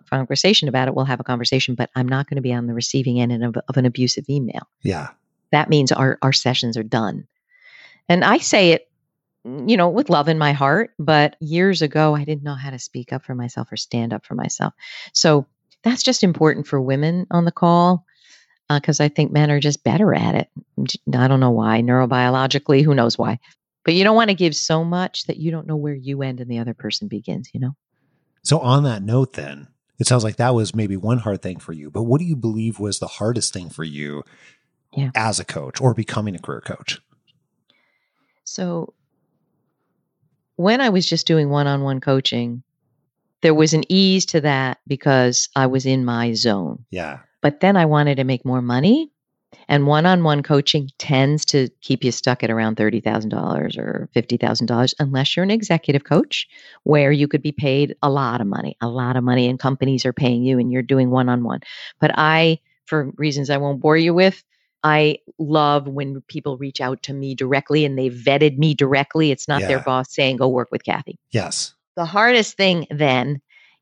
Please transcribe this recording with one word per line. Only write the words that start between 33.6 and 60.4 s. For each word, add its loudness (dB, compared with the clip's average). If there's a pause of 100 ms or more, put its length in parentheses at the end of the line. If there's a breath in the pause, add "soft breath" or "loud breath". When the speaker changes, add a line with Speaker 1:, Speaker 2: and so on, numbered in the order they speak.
Speaker 2:
for -10
you -10 (720 soft breath)
Speaker 1:
Yeah. -2
Speaker 2:
as 0
a -8
coach -10
or 4
becoming -4
a -12
career -12
coach? -12 (1400)
Speaker 1:
So -8 (1600)
when 2
I 2
was 2
just -2
doing 2
one-on-one 0
coaching, -2 (800)
there 6
was 4
an 2
ease 4
to 0
that -2
because 2
I 4
was 0
in 2
my 0
zone. -2
Speaker 2:
Yeah. -10 (220)
Speaker 1:
But 0
then 4
I 4
wanted 2
to -2
make -2
more -2
money. 2 (580 soft breath)
And 2
one-on-one 4
coaching 0
tends 2
to 2 (120)
keep -2
you 2
stuck -2
at -2
around 0
thirty 0
thousand -2
dollars -4
or -8
fifty -2
thousand -2
dollars 0
unless -2
you're 0
an 0
executive 0
coach 0 (340 loud breath)
where 4
you 2
could 0
be -6
paid 0
a 2
lot -2
of -2
money, -6
a -4
lot -2
of 0
money, 2
and -2
companies -2
are -2
paying 0